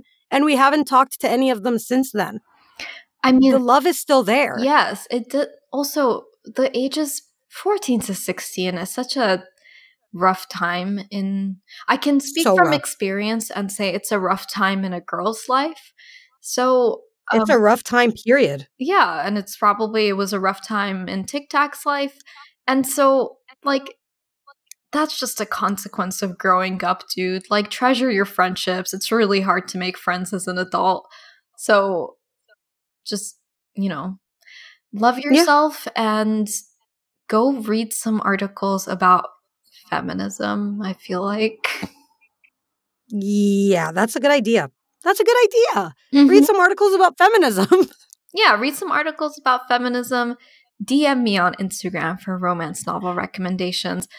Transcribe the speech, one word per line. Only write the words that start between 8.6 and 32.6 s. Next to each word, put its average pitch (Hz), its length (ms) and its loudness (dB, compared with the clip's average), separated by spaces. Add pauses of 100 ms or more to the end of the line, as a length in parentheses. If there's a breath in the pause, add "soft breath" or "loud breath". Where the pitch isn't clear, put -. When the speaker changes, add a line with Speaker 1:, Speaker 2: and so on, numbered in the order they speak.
Speaker 2:
is 190 100 -8
such - 260 -8
a 196 280 0 (680 soft breath)
rough 185 380 0
time 180 520 -4 (100)
in, 196 460 -6 (300 loud breath)
I 262 100 2
can 285 220 2
speak 320 260 -2
Speaker 1:
So 196 120 4
Speaker 2:
from 302 120 4
Speaker 1:
rough. 294 100 0
Speaker 2:
experience 208 720 -4
and 196 200 -6
say 196 220 -4
it's 202 180 -6
a 208 80 0
rough 185 320 -2
time 196 320 0
in 185 80 -4
a 175 80 -6
girl's 185 480 -6
life. 285 460 -2 (460 soft breath)
So, 254 640 0 (280)
Speaker 1:
It's 220 200 2
a - 60 4
Speaker 2:
um, 220 40 4
Speaker 1:
rough 214 220 4
time, 240 280 2 (140)
period. 180 420 2 (120)
Speaker 2:
Yeah, 254 440 0
and 208 140 -2
it's 196 180 -8
probably, 214 520 0
it 196 100 0
was 196 160 -4
a 196 60 0
rough 190 260 -4
time 202 420 -6
in 190 180 -6
Tic 285 220 -8
Tac's 285 380 -4
life. 285 320 -2 (500 loud breath)
And 262 200 2
so, 269 500 2 (260)
like, 277 340 -4 (920)
that's 302 280 -4
just - 200 -8
a 208 60 -6
consequence 196 800 -6
of 185 160 -6
growing 185 440 0
up, 180 200 -2 (120)
dude. 185 360 -4
Like, 208 180 0
treasure 254 400 0
your 196 160 0
friendships. 185 680 -2
It's - 160 -6
really 202 300 2
hard 185 260 -2
to - 100 -10
make 180 180 -6
friends 180 380 -6
as 185 140 -6
an 180 100 -6
adult. 180 500 -2 (480 soft breath)
So 196 600 0 (880)